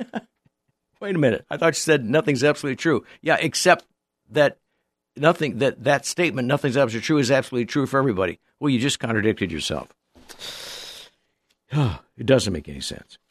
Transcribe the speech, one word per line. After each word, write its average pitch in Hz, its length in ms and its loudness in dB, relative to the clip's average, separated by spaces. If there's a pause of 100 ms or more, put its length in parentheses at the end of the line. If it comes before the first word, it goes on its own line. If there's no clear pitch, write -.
(440)
<laughs> - 560 -20
Wait 202 160 -4
a 170 40 0
minute. 131 300 2
I 151 80 -4
thought 165 100 2
you 160 60 2
said 151 300 2
nothing's 135 400 2
absolutely 143 340 0
true. 151 280 0 (160)
Yeah, 156 180 2
except 165 460 2 (460)
that 139 260 2 (580)
nothing, 147 440 0
that, 120 240 0
that 139 220 2
statement, 135 420 -2
"Nothing's 139 300 0
absolutely 117 280 0
true," 156 140 2
is 127 120 2
absolutely 131 360 0
true 143 180 0
for 135 140 0
everybody. 95 400 0 (200)
Well, 147 100 0
you 127 100 2
just 135 200 -2
contradicted 107 520 0
yourself. 76 360 -6 (1800)
<sighs> 131 280 0 (180)
It 117 80 -8
doesn't 117 260 4
make 76 160 -8
any 71 140 -12
sense. - 360 -14 (140)